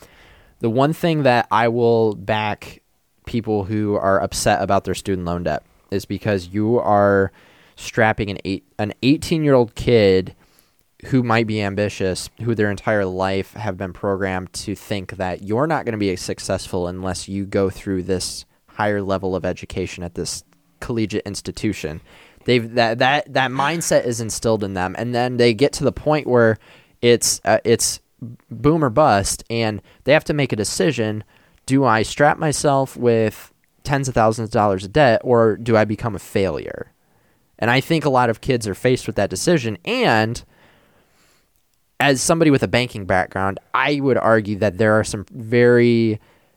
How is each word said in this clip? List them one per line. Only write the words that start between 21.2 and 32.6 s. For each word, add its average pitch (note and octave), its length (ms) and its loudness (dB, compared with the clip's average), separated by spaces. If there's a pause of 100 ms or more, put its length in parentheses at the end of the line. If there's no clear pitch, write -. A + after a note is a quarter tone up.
institution. F#2 760 -8 (440)
They've, A#2 300 0
that, A#2 240 2
that, C3+ 340 0
that C3 180 0
mindset C#3+ 540 0
is A#2 160 -4
instilled A2 420 -2
in G2 100 -6
them, F#2 240 -4
and A#2+ 160 -6
then B2 240 0
they A#2+ 160 4
get C3+ 200 2
to - 100 -6
the B2 80 2
point D3+ 360 -2
where A#2 300 4 (440)
it's, - 440 2
uh, G#2+ 180 4
it's - 360 0 (500)
boom C#3+ 340 0
or C3 60 2
bust, A2 600 2
and A2 320 -4 (240)
they C3 80 4
have D#3 120 4
to E3 80 -4
make C#3+ 200 -2
a - 20 -2
decision. G#2+ 680 -2 (420)
Do C3+ 200 2
I A2 180 4
strap - 360 2
myself C#3 580 0